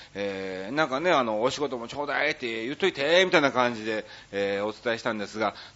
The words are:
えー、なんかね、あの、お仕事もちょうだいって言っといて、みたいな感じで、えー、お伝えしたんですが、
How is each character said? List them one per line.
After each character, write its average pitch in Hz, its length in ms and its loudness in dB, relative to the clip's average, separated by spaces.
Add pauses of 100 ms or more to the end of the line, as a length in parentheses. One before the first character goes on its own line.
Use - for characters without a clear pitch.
(140)
え 95 560 -4
ー、 135 40 -6
な 156 120 2
ん - 20 -12
か 131 100 -2
ね、 175 140 2
あ 139 100 6
の、 110 200 0
お 127 80 2
仕 135 100 -6
事 131 180 -2
も 117 80 -8
ち 120 80 -12
ょ 143 100 -6
う - 40 -4
だ 139 180 0
い 151 60 0
っ - 20 -4
て 113 300 -4
言 131 80 -4
っ 151 40 -6
と 190 120 2
い 170 40 2
て、 160 320 4
み 185 60 0
た 175 80 6
い - 20 8
な 139 120 4
感 123 240 2
じ 107 80 -8
で、 110 200 -2 (280)
え 98 280 0
ー、 104 40 0
お 107 80 -2
伝 117 220 -4
え 117 40 -4
し - 40 -14
た 120 100 -2
ん 110 60 -6
で 101 100 -6
す 107 100 -10
が、 107 160 0 (220)